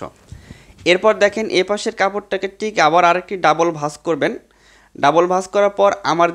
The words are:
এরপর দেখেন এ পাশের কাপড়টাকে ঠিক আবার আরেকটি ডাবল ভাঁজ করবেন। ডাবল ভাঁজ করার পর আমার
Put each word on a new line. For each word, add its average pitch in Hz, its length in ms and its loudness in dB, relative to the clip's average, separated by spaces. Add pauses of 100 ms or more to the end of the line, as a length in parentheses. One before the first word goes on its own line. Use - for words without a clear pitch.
(920)
এরপর 214 220 2 (100)
দেখেন 208 220 0 (140)
এ - 100 2
পাশের 208 320 -6
কাপড়টাকে 196 460 -4 (120)
ঠিক 214 140 -6 (140)
আবার 170 220 4
আরেকটি 180 260 -2 (100)
ডাবল 160 240 2 (100)
ভাঁজ 147 140 -6 (120)
করবেন। 160 280 -2 (600)
ডাবল 156 360 2
ভাঁজ 190 220 -2
করার 202 260 2
পর 196 120 4 (200)
আমার 170 240 2